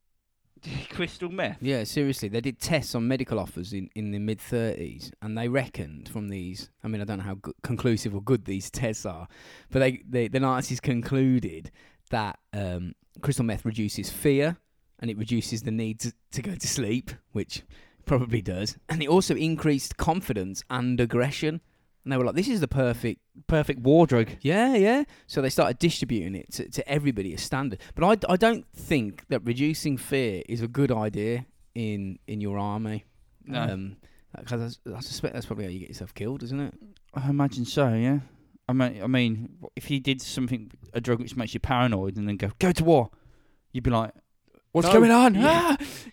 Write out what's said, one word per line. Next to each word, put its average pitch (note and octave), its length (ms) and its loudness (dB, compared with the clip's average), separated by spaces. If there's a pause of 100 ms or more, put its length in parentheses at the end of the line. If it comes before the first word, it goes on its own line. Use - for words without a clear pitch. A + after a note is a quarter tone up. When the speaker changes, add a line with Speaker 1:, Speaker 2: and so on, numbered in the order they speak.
(640)
Speaker 1:
<laughs> C3+ 260 -8
Crystal F3 400 -6
meth? F3 320 -4
Speaker 2:
Yeah, B2+ 220 0
seriously. C3+ 460 -2
They A2+ 100 -4
did A#2+ 180 -4
tests - 380 -2
on A#2 100 0
medical C3 320 -2
offers F#2 360 -6
in, F#2+ 220 -8
in G#2+ 160 -6
the G2+ 80 -6
mid G#2+ 200 -4
thirties, A2 720 -6 (100)
and G#2+ 160 -6
they A#2+ 120 -4
reckoned G2+ 580 -6
from G#2 220 -8
these, F#2+ 400 -10 (140)
I - 40 -8
mean, G#2+ 140 -4
I - 20 -6
don't G#2 140 -6
know F#2+ 80 -6
how G2 100 -6
go-, - 180 -10 (100)
conclusive A2+ 520 0
or G2 60 -4
good A2+ 240 0
these G2 260 -6
tests A2+ 340 -4
are, F2 220 -10 (440)
but C3+ 80 2
they, C3 280 2
they, A#2+ 220 0
the C3 100 0
Nazis B2+ 400 0
concluded A#2+ 920 0 (420)
that, G#2+ 280 -4 (140)
um, F2+ 400 -4 (280)
crystal C3 220 0
meth A2+ 220 -2
reduces A2 440 -4
fear, D3 460 2 (440)
and A#2 120 -6
it G2+ 60 -8
reduces A2 460 -2
the A2+ 80 -4
need A2 280 -4
to, A#2+ 140 -6 (180)
to C3 100 -8
go F#3+ 140 -6
to - 120 -6
sleep, A#2+ 440 -2 (220)
which - 300 -6 (420)
probably A#2+ 360 2
does, F#2+ 360 -4 (100)
and D#3+ 160 -2
it C#3 60 0
also F3 260 6
increased D3+ 600 0
confidence G#2 720 -2
and B2 320 0
aggression. C#3 580 0 (460)
And C#3 60 -4
they C3 60 0
were B2+ 80 2
like, A#2 100 0
"This G3+ 140 0
is A3+ 100 0
the D3 80 0
perfect" A#2+ 540 0 (260)
Speaker 1:
Perfect D3+ 320 2
war D3+ 260 8
drug. A#2+ 220 4 (140)
Speaker 2:
Yeah, A3 340 4
yeah. A#3 300 4 (200)
So - 160 -4
they C3 80 2
started B2+ 300 2
distributing A2+ 560 0
it - 160 -12
to, - 180 -8
to - 180 -6
everybody C3+ 460 -2
as - 80 -8
standard. C3+ 380 -4 (160)
But F#3+ 320 4
I, F3+ 60 2
I - 20 6
don't A3+ 300 2 (100)
think A2+ 540 -2
that B2+ 160 0
reducing C#3+ 500 0
fear A#2+ 540 -2
is A#2 120 -4
a A#2 60 -2
good C3 240 2
idea A2 540 -2 (300)
in, G#2 520 -4
in G#2+ 140 -6
your G2+ 180 -4
army. G#2+ 460 -4 (400)
Speaker 1:
No. C3 160 -4
Speaker 2:
Um, G2 340 -4 (500)
'cause A#2 400 -6
I, G#2+ 120 -10
I - 20 -10
suspect - 340 -8
that's A#2 120 -8
probably G#2+ 180 -6
how F#2 80 -6
you F#2 80 -8
get F#2 80 -14
yourself - 260 -14
killed, B2+ 300 -6
isn't C3 160 -6
it? C#3+ 140 -6 (400)
Speaker 1:
I C3+ 160 -2
imagine C#3 340 0
so, B2 300 2
yeah. B2+ 260 2 (480)
I B2+ 60 0
mean, B2 280 0
I G2+ 60 -4
mean, A#2+ 480 0 (220)
if - 120 -8
you C#3 120 0
did C3 200 2
something, A#2+ 500 -4 (220)
a A#2 60 -4
drug A#2 200 2
which - 180 -10
makes A#2 160 -4
you A#2 80 -6
paranoid, G#2+ 560 2
and G#2 100 -2
then G#2 80 -2
go, G2+ 240 -2
"Go F3+ 140 4
to D#3+ 100 2
war," D3+ 280 6 (600)
you'd B2 140 -4
be B2+ 60 2
like, A2+ 200 0 (600)
"What's E3+ 160 4
Speaker 2:
No. G3 60 8
Speaker 1:
going A3+ 160 10
on?" A#3+ 240 10
Speaker 2:
Yeah. D#4 440 6
Speaker 1:
Ah! D4 60 -8 (280)